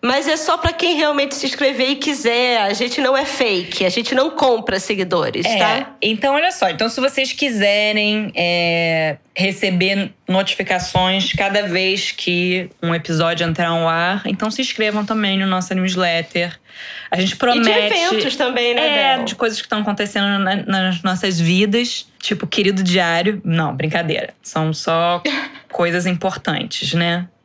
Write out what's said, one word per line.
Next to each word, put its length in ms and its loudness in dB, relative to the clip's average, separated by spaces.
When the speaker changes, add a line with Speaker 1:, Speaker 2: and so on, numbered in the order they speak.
Speaker 1:
mas 260 0
é 80 2
só 220 0
pra 160 -2
quem 240 0
realmente 380 0
se 100 -6
inscrever 460 0
e 40 0
quiser, 640 0
a 120 2
gente 260 -2
não 160 4
é 80 2
fake, 640 0
a 40 4
gente 240 -2
não 180 2
compra 500 2
seguidores, 640 -2
Speaker 2:
É, 120 0
Speaker 1:
tá?" 440 0
Speaker 2:
então 340 2
olha 160 2
só, 180 0
então 200 -2
se 100 -4
vocês 320 0
quiserem, 1040 0
é, 800 0
receber 800 0
notificações 1040 0
cada 320 0
vez 480 -2
que 580 -2
um 100 0
episódio 540 0
entrar 220 0
no 180 0
ar, 380 0
então 260 -2
se 100 -4
inscrevam 440 -2
também 340 0
no 80 0
nossa 260 -2
newsletter. 880 -2
A 80 0
gente 120 2
Speaker 1:
E 20 -4
de 40 -8
Speaker 2:
promete 580 4
Speaker 1:
eventos 440 2
também, 360 2
né, 140 2
Speaker 2:
É, 300 4
Speaker 1:
Bel? 80 -4
Speaker 2:
de 100 -6
coisas 240 -2
que 60 -10
estão 160 -2
acontecendo 580 0
na, 160 0
nas 480 -2
nossas 360 0
vidas. 680 2
Tipo, 280 -4
Querido 340 2
Diário. 640 2
Não, 320 0
brincadeira. 680 -2
São 320 -2
só 480 0
<laughs> 220 -20
coisas 360 0
importantes, 880 -4
né? 340 0